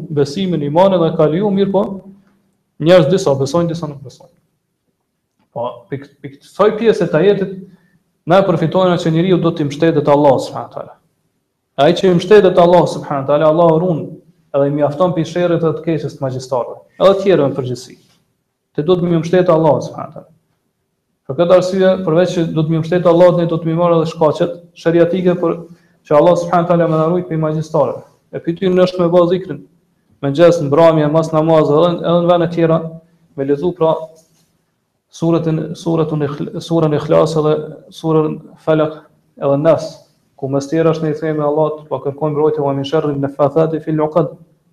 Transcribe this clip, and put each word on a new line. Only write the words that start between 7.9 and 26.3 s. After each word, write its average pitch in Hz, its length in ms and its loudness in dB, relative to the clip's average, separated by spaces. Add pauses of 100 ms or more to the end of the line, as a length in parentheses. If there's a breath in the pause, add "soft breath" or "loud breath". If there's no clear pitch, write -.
na 185 160 4
e - 40 0
përfitojnë 170 560 0
që 165 120 -2
njeriu 170 280 2
do 165 120 0
t'i 156 140 -4
mbështetet 151 420 0
Allah 143 320 4
subhanahu - 280 -12
wa - 60 -20
taala. - 200 -14 (840)
Ai 160 120 4
që 185 160 0
i 180 60 2
mbështetet 202 460 4
Allah 175 280 4
subhanahu 143 360 -6
wa 139 40 -6
taala, 156 240 2
Allah 165 280 4
ruan 175 180 -2 (560)
edhe 143 140 2
i 139 40 -2
mjafton 147 400 0
pi 165 160 -2
sherrit 170 320 -2
dhe 160 140 0
të - 100 -12
keqes 151 320 -4
të 139 80 -6
magjistarëve, 123 540 -6 (180)
edhe 180 140 4
të 190 140 -2
tjerëve 147 260 2
në - 80 -8
përgjithësi. 123 380 -10 (800)
Ti 151 120 -4
duhet 180 180 2
me 170 140 0
mbështetë 175 340 2
Allah 156 320 2
subhanahu - 240 -12
wa - 80 -20
taala. - 140 -20 (920)
Për 131 140 -8
këtë 175 200 4
arsye, 190 340 2 (120)
përveç 175 300 0
që 165 200 -2
do 156 100 0
të 160 80 -2
më 160 80 -2
mbështet 180 320 0
Allah, 175 240 6
ne 170 120 0
do 160 120 -4
të 160 80 -6
më 160 80 -2
marrë 170 240 2
edhe 160 120 -2
shkaqet 165 440 0 (240)
shariatike 170 600 2
për 165 140 -2 (500 soft breath)
që 151 120 2
Allah 170 240 4